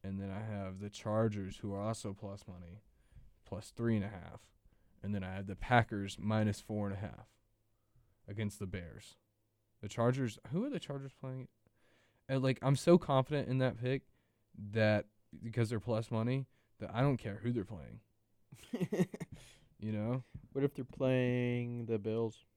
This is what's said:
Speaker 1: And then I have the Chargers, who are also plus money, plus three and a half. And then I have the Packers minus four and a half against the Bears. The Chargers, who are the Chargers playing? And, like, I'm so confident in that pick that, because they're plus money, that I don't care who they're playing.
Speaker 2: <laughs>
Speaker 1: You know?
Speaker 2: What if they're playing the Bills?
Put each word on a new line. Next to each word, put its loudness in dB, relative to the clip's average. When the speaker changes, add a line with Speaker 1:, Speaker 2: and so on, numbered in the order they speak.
Speaker 1:
And -4
then -6
I -6
have -6
the -6
Chargers, 0
who -6
are -4
also -4
plus -12
money, -16
plus -10
three 2
and 2
a -6
half. -14
And -4
then -2
I -6
have -6
the -6
Packers 2
minus 2
four -4
and -4
a -8
half -10
against -2
the -4
Bears. -10
The -8
Chargers, 2
who -2
are -4
the -4
Chargers -10
playing? -10
And, 2
like, 4
I'm 6
so 8
confident 2
in 2
that 2
pick -2
that, 6
because 0
they're 0
plus 0
money, 0
that -8
I 0
don't 4
care -8
who 0
they're 0
playing. -12
Speaker 2:
<laughs> 2
Speaker 1:
You -4
know? -2
Speaker 2:
What 2
if 0
they're -6
playing 2
the 2
Bills? -2